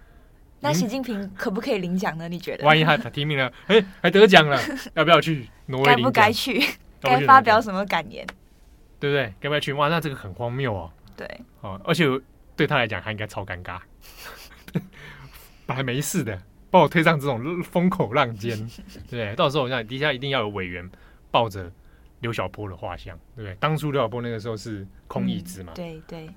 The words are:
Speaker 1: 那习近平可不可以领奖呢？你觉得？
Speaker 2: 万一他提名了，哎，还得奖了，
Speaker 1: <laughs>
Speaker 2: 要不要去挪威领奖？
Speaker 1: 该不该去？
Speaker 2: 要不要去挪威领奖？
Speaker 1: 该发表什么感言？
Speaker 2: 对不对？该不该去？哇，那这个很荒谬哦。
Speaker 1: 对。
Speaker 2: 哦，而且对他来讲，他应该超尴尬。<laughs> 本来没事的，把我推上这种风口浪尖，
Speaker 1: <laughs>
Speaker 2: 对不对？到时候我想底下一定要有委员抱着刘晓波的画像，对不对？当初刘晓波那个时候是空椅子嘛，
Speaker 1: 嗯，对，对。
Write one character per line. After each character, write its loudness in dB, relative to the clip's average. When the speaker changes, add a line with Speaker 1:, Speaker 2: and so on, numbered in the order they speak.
Speaker 1:
那 0
习 2
近 -4
平 -6
可 -4
不 -4
可 -4
以 0
领 -2
奖 -2
呢？ -10
你 -8
觉 -8
得？ -6
Speaker 2:
万 6
一 4
他 4
提 -6
名 -2
了， -2
哎， 4
还 2
得 10
奖 8
了， 2
Speaker 1:
<laughs> -12
Speaker 2:
要 2
不 4
要 10
去 -2
挪 -2
威 6
领 6
奖？ 0
Speaker 1:
该 -
不 2
该 4
去？ -4
Speaker 2:
要 0
不 2
要 -2
去 -
挪 -2
威 4
领 2
奖？ -
Speaker 1:
该 0
发 10
表 4
什 -4
么 -2
感 -4
言？ -14
Speaker 2:
对 -2
不 2
对？ -2
该 -6
不 0
该 0
去？ -4
哇， 2
那 0
这 -6
个 -6
很 -12
荒 -6
谬 -2
哦。 -8
Speaker 1:
对。 -14
Speaker 2:
哦， -12
而 0
且 2
对 0
他 0
来 2
讲， -6
他 -8
应 -6
该 -6
超 -10
尴 -10
尬。 -12
<laughs> -4
本 -6
来 -4
没 -2
事 -4
的， -8
把 8
我 6
推 2
上 4
这 -4
种 -4
风 2
口 -2
浪 2
尖， -4
Speaker 1:
<laughs> -20
Speaker 2:
对 -20
不 -
对？ -6
到 2
时 -2
候 0
我 -4
想 -6
底 -10
下 0
一 -6
定 -8
要 0
有 -4
委 -6
员 -10
抱 4
着 -2
刘 -4
晓 -2
波 -10
的 -10
画 -10
像， -16
对 -12
不 -10
对？ -12
当 0
初 -4
刘 0
晓 0
波 -6
那 -6
个 -8
时 -10
候 -6
是 -10
空 -4
椅 -4
子 -14
嘛， -16
Speaker 1:
嗯， -16
对， -12
对。 -16